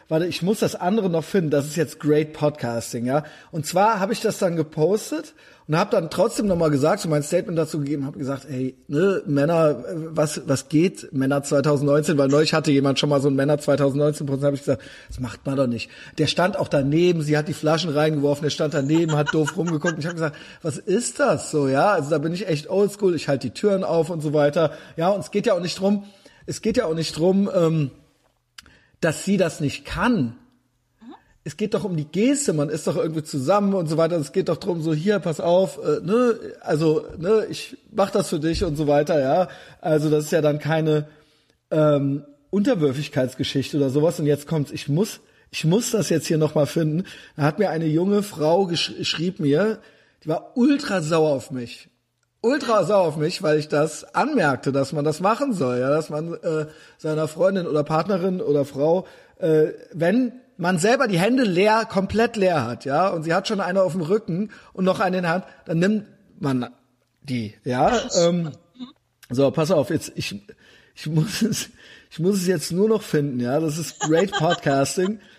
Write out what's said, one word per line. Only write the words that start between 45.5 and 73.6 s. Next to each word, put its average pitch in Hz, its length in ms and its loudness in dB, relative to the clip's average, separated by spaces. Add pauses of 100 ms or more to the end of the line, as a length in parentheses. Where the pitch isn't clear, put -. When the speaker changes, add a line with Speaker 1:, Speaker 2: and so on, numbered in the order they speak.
Speaker 1:
ich - 160 -8
muss 208 240 2
das 202 180 -2
jetzt 160 180 0
hier 160 120 0
nochmal 151 280 2
finden. 160 380 -2 (320)
Da 151 60 -2
hat 147 160 0
mir 196 120 2
eine 165 160 -2
junge 185 360 2
Frau 175 440 0
gesch-, - 360 -4
schrieb 170 360 -4
mir, 170 420 0 (440)
die 160 40 -6
war - 280 -6
ultra 247 460 2
sauer 156 280 2
auf 135 200 -4
mich. 123 380 -10 (520)
Ultra 240 440 2
sauer 190 240 4
auf 147 80 -4
mich, 156 260 -2
weil 151 160 2
ich 151 100 -4
das - 460 -2
anmerkte, 175 580 0
dass 135 200 -2
man 147 120 -4
das 151 160 -2
machen 226 320 0
soll, 127 280 -2
ja, 131 100 0
dass 160 180 0
man, 165 260 -6
äh, 156 320 -4 (300)
seiner 156 320 -2
Freundin 175 380 0
oder 147 160 0
Partnerin 180 580 0
oder 143 240 2
Frau, 160 420 0 (320)
äh, 156 340 2 (200)
wenn 196 400 0 (240)
man 175 220 0
selber 233 300 2
die 185 100 0
Hände 240 240 4
leer, 214 420 4
komplett 208 520 0
leer 175 280 2
hat, 117 200 -8
ja, 156 240 2
und 170 160 -2
sie 165 100 0
hat 196 140 0
schon 202 120 -2
eine 185 220 0
auf 180 100 2
dem 180 100 -4
Rücken 190 480 -2 (220)
und 190 120 -2
noch 185 160 2
eine 185 180 0
in 180 60 -2
der 165 80 0
Hand, 190 120 -2 (220)
dann 165 140 -2
nimmt 202 260 2 (320)
man 127 320 -2 (520)
die, 113 320 -6 (100)
ja. 131 280 0
Speaker 2:
Ach 226 180 -2
so. - 180 2
Speaker 1:
Ähm, 170 240 -2 (800)
so, 131 200 2
pass 147 220 0
auf, 147 180 2
jetzt, 156 240 -4
ich, - 260 -8 (540)
ich - 140 -16
muss 156 340 0
es, 233 260 -2 (420)
ich - 100 -12
muss 190 160 2
es 180 100 -2
jetzt 180 240 0
nur 190 180 2
noch 214 140 2
finden, 143 380 -2
ja, 123 180 0
das 160 200 -2